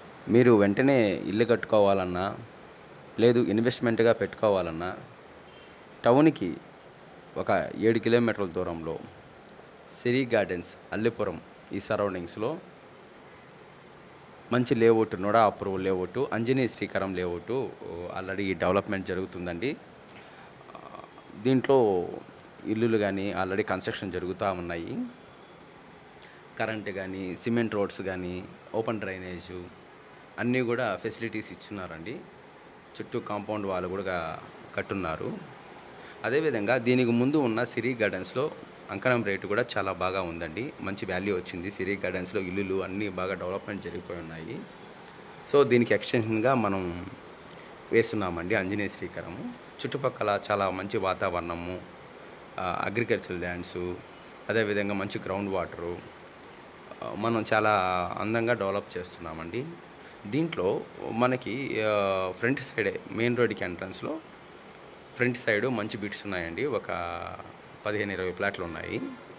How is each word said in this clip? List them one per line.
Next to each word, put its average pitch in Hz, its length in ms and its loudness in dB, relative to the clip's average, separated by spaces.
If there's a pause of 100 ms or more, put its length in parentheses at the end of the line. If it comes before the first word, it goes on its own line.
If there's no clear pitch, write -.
(280)
మీరు 120 240 8
వెంటనే 107 640 6
ఇల్లు 104 300 0
కట్టుకోవాలన్నా, 98 920 4 (840)
లేదు 117 220 8
ఇన్వెస్ట్‌మెంట్‌గా 117 720 4
పెట్టుకోవాలన్నా, 92 840 0 (1080)
టౌన్కి 120 520 6 (800)
ఒక 92 400 2
ఏడు 113 220 4
కిలోమీటర్ల 113 480 4
దూరంలో 85 520 -4 (1000)
సిరి 127 360 2
గార్డెన్స్, 92 420 0 (160)
అల్లిపురం, 101 480 0 (320)
ఈ 98 80 -4
సరౌండింగ్స్‌లో 101 760 -2 (1900)
మంచి 120 220 4
లేఅవుట్, 113 480 6
నోడా 104 240 6
అప్రూవల్ 95 380 0
లేఅవుట్, 92 480 0
అంజనీ 120 360 2
శ్రీకరం 95 460 -4
లేఅవుట్, 90 540 -4 (520)
already 95 380 -2
డెవలప్‌మెంట్ 95 480 2
జరుగుతుందండి. 90 680 -4 (1700)
దీంట్లో 117 680 6 (560)
ఇల్లులు 110 340 2
కానీ 98 340 0
already 92 300 0
కన్‌స్ట్రక్షన్ 98 500 -4
జరుగుతూ 90 400 -2
ఉన్నాయి. 87 460 -6 (1600)
కరెంట్ 107 320 -4
కానీ, 95 520 -6
సిమెంట్ 117 320 2
రోడ్స్ 101 280 0
కానీ, 92 420 -4 (300)
ఓపెన్ 113 260 -2
డ్రైనేజ్ 90 640 -8 (760)
అన్నీ 123 220 2
కూడా 117 360 0
ఫెసిలిటీస్ 107 560 -6
ఇచ్చున్నారండి. 90 600 -10 (880)
చుట్టూ 110 200 -6
కాంపౌండ్ 104 460 -4
వాల్ 92 200 0
కూడా 95 160 -4
గా-, 85 360 -4 (380)
కట్టున్నారు. 98 600 -4 (840)
అదేవిధంగా 123 540 2
దీనికి 123 320 6
ముందు 123 260 6
ఉన్న 120 280 4
సిరి 120 300 -2
గార్డెన్స్‌లో 104 560 0 (400)
అంకణం 117 340 2
రేటు 98 220 0
కూడా 104 180 2 (140)
చాలా 98 140 0
బాగా 92 300 0
ఉందండి. 85 580 -6
మంచి 98 320 -4
వాల్యూ 95 240 0
వచ్చింది. 90 340 -6
సిరి 98 260 -4
గార్డెన్స్‌లో 92 440 -4
ఇల్లులు 95 440 -2
అన్నీ 98 240 -4
బాగా 92 260 -4
డెవలప్‌మెంట్ 95 480 -6
జరిగిపోయి 90 360 -10
ఉన్నాయి. 80 420 -10 (960)
So, 143 140 8
దీనికి 120 260 6
ఎక్స్‌టెన్షన్‌గా 110 600 2
మనం 92 520 0 (840)
వేస్తున్నామండి 95 640 2
ఆంజనేయ 98 340 0
శ్రీకరము. 92 840 -10 (100)
చుట్టుపక్కల 120 600 0 (100)
చాలా 98 200 2
మంచి 98 280 -2
వాతావరణము, 87 840 -2 (800)
ఆ, 92 240 -2
అగ్రికల్చరల్ 104 540 -2
ల్యాండ్స్, 90 560 -6 (540)
అదేవిధంగా 104 460 0
మంచి 101 240 -4
గ్రౌండ్ 95 320 -4
వాటరు, 87 480 -4 (1080)
ఆ, 55 140 -6
మనం 113 340 2
చాలా 107 180 6 (480)
అందంగా 113 340 2
డెవలప్ 98 460 -2
చేస్తున్నామండి. 85 640 -8 (640)
దీంట్లో 123 540 0 (300)
మనకి, 123 720 0
ఆ, 98 560 2
ఫ్రంట్ 131 220 0
సైడే 98 400 -2 (120)
మెయిన్ 117 240 0
రోడ్డుకి 107 280 2
ఎంట్రన్స్‌లో 95 540 -6 (1000)
ఫ్రంట్ 123 220 2
సైడ్ 107 280 2
మంచి 110 320 -2
బిట్స్ 101 260 -6
ఉన్నాయండి. 90 420 -4
ఒక 113 200 -2 (1000)
పదిహేను 104 260 -2
ఇరవై 92 200 -2
ప్లాట్లు 95 320 -2
ఉన్నాయి. 85 360 -6 (380)